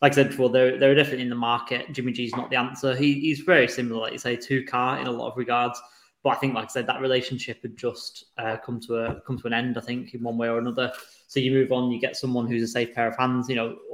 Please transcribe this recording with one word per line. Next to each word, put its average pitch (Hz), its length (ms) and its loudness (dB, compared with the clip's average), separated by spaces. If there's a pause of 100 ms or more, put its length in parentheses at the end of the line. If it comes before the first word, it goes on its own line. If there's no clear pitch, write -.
like 143 100 8
I - 40 0
said 139 140 6
before, 127 200 2
they're, 127 280 4
they're 135 160 8
definitely 139 280 2
in 123 80 -2
the 120 60 -4
market. 120 560 -2
Jimmy 127 200 -4
G's 120 240 -6
not 123 140 -6
the 131 60 0
answer. 131 380 0
He, 143 200 4
he's 143 260 -2
very 147 280 6
similar, 117 340 -4
like 113 100 -6
you 123 60 -10
say, 123 180 -4
to 127 280 -2
Carr 127 360 0
in 131 60 -6
a 123 60 -4
lot 120 180 -6
of 117 80 -12
regards. 120 420 0 (420)
But 143 80 2
I 120 100 2
think, 135 140 0
like 110 100 -4
I 107 40 -12
said, 123 200 -4
that 127 120 0
relationship 127 640 -2
had 113 140 -10
just, - 500 -8 (100)
uh, 113 200 -4
come 120 240 -6
to 117 160 -4
a, 113 240 -4
come 127 180 -6
to - 80 -8
an 117 60 -2
end, 120 260 0
I - 20 -6
think, 123 320 -8
in 120 120 -8
one 117 120 -2
way 117 120 0
or 117 100 2
another. 120 340 0 (360)
So - 120 -2
you 127 120 2
move 131 200 4
on, 127 180 2
you 117 100 -2
get - 160 -2
someone 123 300 -2
who's 117 160 0
a 113 60 -2
safe 117 260 -2
pair 117 140 0
of 113 80 -8
hands. 127 320 0
You 131 80 0
know, 117 200 -4 (180)